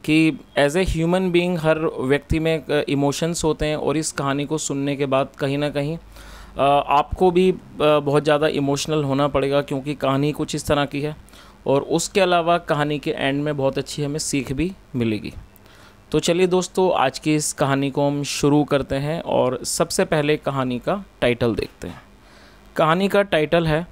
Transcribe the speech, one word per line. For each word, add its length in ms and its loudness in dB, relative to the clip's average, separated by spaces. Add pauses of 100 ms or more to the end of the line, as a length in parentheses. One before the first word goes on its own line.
कि 340 2 (200)
as 120 4
a 140 0
human 480 0
being 260 2
हर 200 2 (220)
व्यक्ति 380 0
में, 260 0
अ, 240 0
इमोशंस 560 -2
होते 220 0
हैं 100 -2
और 200 -2
इस 160 -4
कहानी 320 -2
को 140 -4
सुनने 380 -4
के 100 -2
बाद 220 0 (100)
कहीं 200 -2
ना 120 -2
कहीं, 280 -6 (600)
अ, 280 4
आपको 440 2
भी, 220 4
अ, 40 -4 (240)
बहुत 440 4
ज़्यादा 220 2
इमोशनल 580 0
होना 240 0
पड़ेगा, 340 0
क्योंकि 320 -6
कहानी 380 0
कुछ 220 -6
इस 120 -6
तरह 200 0
की 140 -6
है। 160 -6 (500)
और 140 4
उसके 400 -2
अलावा 380 4
कहानी 400 -2
के 120 -4
एंड 340 -2
में 120 -2
बहुत 220 0
अच्छी 240 -6
हमें 160 -4
सीख 340 -4
भी 200 -2 (240)
मिलेगी। 360 -2 (800)
तो 100 2
चलिए 260 2
दोस्तों, 480 2
आज 240 0
की 160 0
इस 180 -2
कहानी 380 0
को 160 0
हम 160 -2
शुरू 420 2
करते 300 -2
हैं 260 -4
और 440 0
सबसे 400 -2
पहले 320 0
कहानी 420 -4
का 260 -4 (160)
टाइटल 340 2
देखते 340 -8
हैं। 200 -16 (680)
कहानी 320 2
का 140 4
टाइटल 440 2
है 260 0